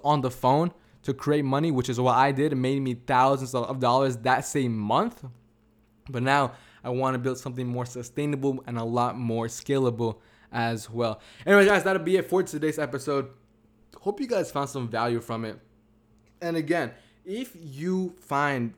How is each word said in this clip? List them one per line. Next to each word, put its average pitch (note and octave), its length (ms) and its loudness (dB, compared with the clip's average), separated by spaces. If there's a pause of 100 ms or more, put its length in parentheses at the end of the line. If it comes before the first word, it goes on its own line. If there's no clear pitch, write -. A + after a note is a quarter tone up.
on D3 200 2
the B2+ 80 0
phone D3 420 2 (320)
to C#3 100 -2
create D3 300 0
money, C#3+ 260 2
which B2+ 180 0
is B2 120 -2
what B2 160 4
I C#3 160 6
did. D3 200 2
It C#3 40 0
made C3 260 0
me B2+ 120 -2
thousands C3 600 2
of, A#2+ 120 0
of C3 120 -6
dollars B2+ 400 4
that B2+ 260 2
same B2 320 0
month. B2+ 480 0 (880)
But B2 140 -4
now C3+ 280 2 (320)
I B2 60 -8
wanna C3 280 -2
build B2+ 200 -4
something B2+ 280 -8
more B2 200 -4
sustainable C3+ 800 -4
and A#2+ 100 -6
a A2+ 80 -4
lot A#2+ 320 -2
more A#2 300 -2
scalable A#2 720 -2 (340)
as A#2 380 -4
well. A2+ 300 -2 (260)
Anyway, G3 180 8
guys, G3 200 4
that'll F#3+ 180 0
be F#3 140 2
it F3 120 -2
for F#3 140 2
today's D#3 360 -4
episode. C#3 520 -2 (680)
Hope G3+ 200 -4
you C4+ 60 -4
guys G3 240 -2
found C#3 180 -4
some B2 200 -6
value A#2 320 -2
from A2+ 240 -6
it. A2 140 -8 (800)
And E3+ 160 -4
again, D3+ 360 -2 (320)
if A3 340 -8
you E3+ 640 -4
find C#3 580 -2